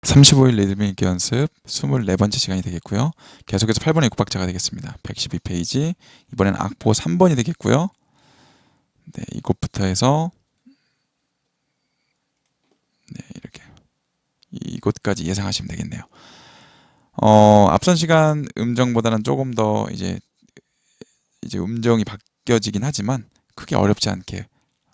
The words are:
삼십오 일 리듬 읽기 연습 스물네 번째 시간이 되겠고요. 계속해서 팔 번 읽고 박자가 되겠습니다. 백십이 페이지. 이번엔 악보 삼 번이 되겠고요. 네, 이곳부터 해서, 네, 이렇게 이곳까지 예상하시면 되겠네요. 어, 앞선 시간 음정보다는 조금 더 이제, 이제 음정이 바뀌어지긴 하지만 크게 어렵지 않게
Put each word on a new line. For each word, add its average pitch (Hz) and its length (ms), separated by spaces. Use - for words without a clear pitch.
삼십오 139 380
일 117 80
리듬 98 260
읽기 98 220
연습 92 420
스물네 120 500
번째 101 200
시간이 92 260
되겠고요. 101 500
계속해서 107 340
팔 156 140
번 160 80
읽고 113 140
박자가 92 300
되겠습니다. 90 580
백십이 - 340
페이지. 131 560
이번엔 98 240
악보 - 380
삼 170 220
번이 175 200
되겠고요. 139 520
네, - 120
이곳부터 - 500
해서, 135 480
네, - 100
이렇게 - 260
이곳까지 - 760
예상하시면 98 420
되겠네요. - 340
어, 107 480
앞선 175 240
시간 156 540
음정보다는 117 640
조금 135 320
더 107 380
이제, 92 260
이제 - 160
음정이 113 440
바뀌어지긴 107 800
하지만 123 480
크게 - 220
어렵지 104 340
않게 95 380